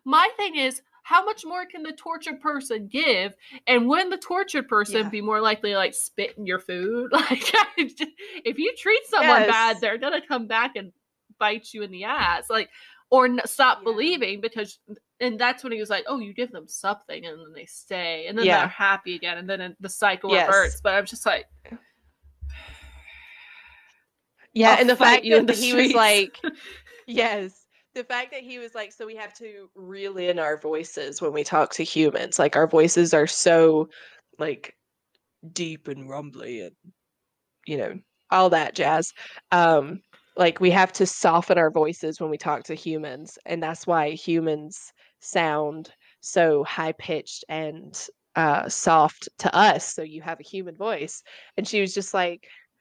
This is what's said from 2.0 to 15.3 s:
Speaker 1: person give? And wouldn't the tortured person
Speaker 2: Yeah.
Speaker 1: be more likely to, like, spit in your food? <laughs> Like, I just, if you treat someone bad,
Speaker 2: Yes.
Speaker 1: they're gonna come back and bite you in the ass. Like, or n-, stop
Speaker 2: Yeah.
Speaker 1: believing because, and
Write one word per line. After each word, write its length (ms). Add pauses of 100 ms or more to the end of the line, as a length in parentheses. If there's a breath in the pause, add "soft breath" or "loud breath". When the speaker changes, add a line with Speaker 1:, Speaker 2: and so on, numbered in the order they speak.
Speaker 1:
person 480
give? 440 (320 loud breath)
And 220
wouldn't 240
the 60
tortured 500
person 360
Speaker 2:
Yeah. 60
Speaker 1:
be 120
more 180
likely 320
to, 60
like, 160
spit 440
in 80
your 140
food? 520
<laughs> 20
Like, 400
I 300
just, 280 (320 loud breath)
if 160
you 160
treat 320
someone 400
bad, 260
Speaker 2:
Yes. 60
Speaker 1:
they're 180
gonna 300
come 200
back 280
and 160 (480)
bite 340
you 100
in 80
the 120
ass. 460
Like, 200 (400 soft breath)
or 160
n-, 200
stop 340
Speaker 2:
Yeah. 60
Speaker 1:
believing 560
because, 380 (420)
and 180